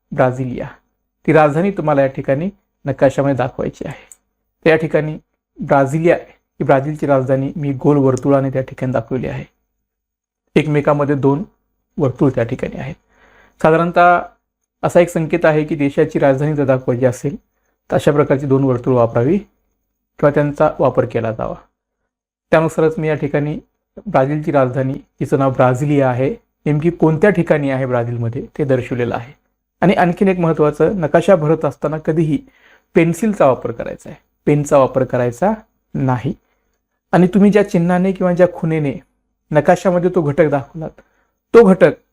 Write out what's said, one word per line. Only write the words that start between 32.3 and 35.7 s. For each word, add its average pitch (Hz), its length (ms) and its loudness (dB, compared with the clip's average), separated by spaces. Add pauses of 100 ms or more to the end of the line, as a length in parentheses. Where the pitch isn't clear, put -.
पेन्सिलचा 170 520 2
वापर 123 240 0
करायचा - 400 -12
आहे, - 80 -20 (280)
पेनचा 147 320 2
वापर 127 260 2
करायचा 123 480 -2 (420)